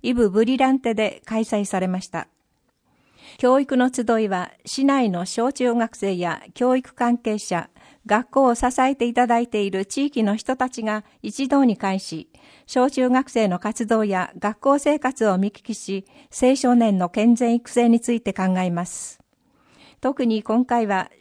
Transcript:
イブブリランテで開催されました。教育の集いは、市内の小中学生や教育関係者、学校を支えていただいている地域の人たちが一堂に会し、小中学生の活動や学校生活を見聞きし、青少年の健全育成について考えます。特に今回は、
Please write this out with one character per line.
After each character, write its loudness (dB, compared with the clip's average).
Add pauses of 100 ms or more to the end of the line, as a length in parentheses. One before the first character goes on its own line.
イ 0
ブ 2
ブ 2
リ 0
ラ 2
ン 2
テ -2
で -4
開 -4
催 -4
さ -4
れ -2
ま -2
し -14
た。 -10 (1080)
教 4
育 0
の 2
集 -2 (160)
い 0
は、 -4 (140)
市 -2
内 2
の -4
小 -2
中 0
学 -2
生 -4
や -6 (100)
教 0
育 -4
関 0
係 -4
者、 -6 (360)
学 0
校 4
を 4
支 -2 (140)
え 2
て -2
い -2
た 2
だ 2
い -2
て -2
い -2
る -4
地 -4
域 -2
の 0
人 -4
た -2
ち -12
が -4 (180)
一 -6
堂 4
に 2
会 -2
し、 -12 (360)
小 2
中 0
学 2
生 0
の -2
活 -6
動 0
や -2
学 -6
校 2
生 0
活 -2
を 2
見 0
聞 -20
き -8
し、 -10 (240)
青 2
少 2
年 4
の -2
健 4
全 0
育 -4
成 2
に 4
つ -4
い 0
て -4
考 0
え -2
ま -4
す。 -14 (840)
特 -2
に 0
今 0
回 0
は、 -2